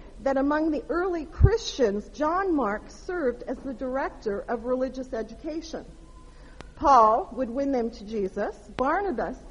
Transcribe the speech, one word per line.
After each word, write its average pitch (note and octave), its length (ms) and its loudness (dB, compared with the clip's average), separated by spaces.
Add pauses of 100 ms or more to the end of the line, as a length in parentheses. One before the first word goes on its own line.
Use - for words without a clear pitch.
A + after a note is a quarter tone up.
(220)
that C4+ 140 2
among D4 340 2
the C#4 180 -2
early E4+ 360 0
Christians, A#3+ 840 2
John F4 440 0
Mark G#3+ 340 0
served D4 560 -4
as C#4+ 140 -4
the C4 160 -8
director B3+ 720 -4
of A3+ 160 -4
religious B3+ 480 -2
education. D4+ 720 -8 (920)
Paul B3+ 560 8
would A#3+ 180 -4
win C#4 220 0
them A#3 180 0
to A3+ 140 -14
Jesus, G#3 500 -4 (220)
Barnabas C4 600 0 (140)